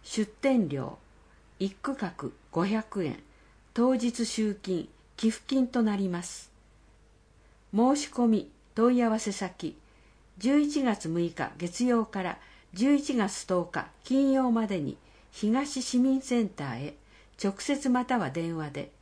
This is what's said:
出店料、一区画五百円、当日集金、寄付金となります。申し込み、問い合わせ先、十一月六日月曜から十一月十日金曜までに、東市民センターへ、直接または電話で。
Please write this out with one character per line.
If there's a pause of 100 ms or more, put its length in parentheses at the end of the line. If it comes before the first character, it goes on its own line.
出
店
料、 (600)
一
区
画 (380)
五
百
円、 (520)
当
日
集
金、 (280)
寄
付
金
と
な
り
ま
す。 (1200)
申
し
込
み、 (240)
問
い
合
わ
せ
先、 (600)
十
一
月
六 (140)
日
月
曜
か
ら (360)
十
一
月
十
日 (160)
金
曜
ま
で
に、 (340)
東
市
民
セ
ン
タ
ー
へ、 (440)
直
接
ま
た
は
電
話
で。 (100)